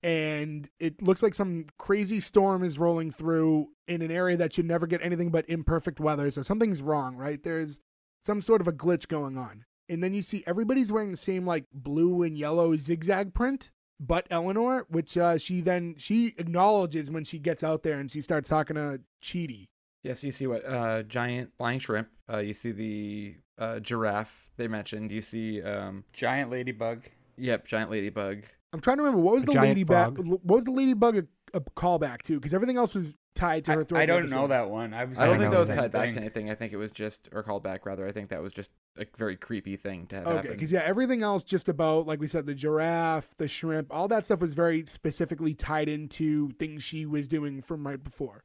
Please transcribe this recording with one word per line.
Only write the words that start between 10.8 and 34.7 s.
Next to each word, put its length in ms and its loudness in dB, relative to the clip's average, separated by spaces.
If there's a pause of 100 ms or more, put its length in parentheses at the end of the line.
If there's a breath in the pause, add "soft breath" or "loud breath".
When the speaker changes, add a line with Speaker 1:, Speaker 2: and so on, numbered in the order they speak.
Speaker 1:
wearing 200 0
the 60 -8
same, 280 -2
like, 280 0
blue 500 2
and 140 -2
yellow 380 4
zigzag 580 0
print, 380 -2 (280)
but 300 0
Eleanor, 600 0
which, 280 -2
uh, 200 4
she 240 -2
then, 360 0
she 400 2
acknowledges 720 2
when 140 -4
she 160 -10
gets 240 -2
out 200 2
there 160 0
and 120 -6
she 100 -8
starts 280 -2
talking 260 0
to 240 -4 (240)
Chidi. 460 -8 (340)
Speaker 2:
Yes, 200 -8
you 80 -4
see 160 -4
what, 180 -2
uh, 380 -2
giant 540 -4
flying 220 -2
shrimp. 300 -2 (220)
Uh, 80 -2
you 140 -4
see 180 -6
the, 640 -8 (220)
uh, 220 -6
giraffe 800 -2
they 100 -4
mentioned. 440 -6
You 100 -6
see, 420 -6
um, 400 -6 (100)
Speaker 3:
Giant 380 -2
ladybug. 540 -6 (320)
Speaker 2:
Yep, 300 -2
giant 240 -2
ladybug. 520 -4 (300)
Speaker 1:
I'm 80 -8
trying 160 4
to 60 2
remember, 200 4
what 120 6
was 80 4
Speaker 4:
A 40 0
Speaker 1:
the 60 4
Speaker 4:
giant 160 8
Speaker 1:
ladybug, 460 4
Speaker 4:
frog. 120 -4
Speaker 1:
what 180 0
was 200 6
the 60 -2
ladybug 460 4
a, 80 0 (280)
a 80 -2
callback 640 0
to? 180 0
'Cause 120 -4
everything 240 2
else 160 2
was 200 -4 (200)
tied 320 0
to 60 0
Speaker 3:
I, 40 6
Speaker 1:
her 100 2
throughout 160 2
Speaker 3:
I 40 6
Speaker 1:
the 80 2
Speaker 3:
don't 160 2
know 100 -2
Speaker 1:
episode. 80 2
Speaker 3:
that 220 2
one. 240 -4